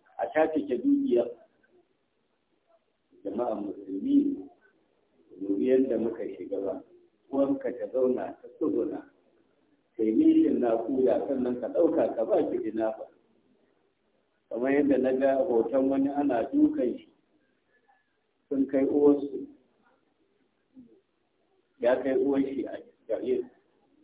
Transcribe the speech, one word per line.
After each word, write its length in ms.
a 80
tatike 500
dukiya. 480
Jama'a 320
musulmi, 800
dubi 380
yadda 280
muka 260
shiga 240
ba. 220
Uwanka 420
ta 140
zauna, 540
ta 60
tsuguna. 440
Kai 120
nishin 480
naƙuda, 680
sannan 320
ka 80
ɗauka 480
ka 100
ba 120
ki 180
ina 220
ba. 140
Kamar 200
yadda 260
na 160
ga 300
hoton 460
wani 200
ana 420
dukan 460
shi, 120
sun 160
kai 180
uwarsu. 640
Ya 160
kai 180
uwar 260
shi 240
a 120
gare 340
su, 80